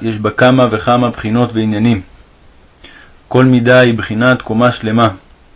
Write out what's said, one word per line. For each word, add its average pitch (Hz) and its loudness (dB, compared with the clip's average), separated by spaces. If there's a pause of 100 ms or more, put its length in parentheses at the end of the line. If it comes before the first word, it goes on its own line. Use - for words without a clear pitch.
יש 113 -6
בה 107 -2
כמה 127 2
וכמה 120 0
בחינות 113 -2
ועניינים. 110 -2 (1300)
כל 127 2
מידה 127 4
היא 120 2
בחינת 117 -2
קומה 120 0
שלמה. 110 0 (480)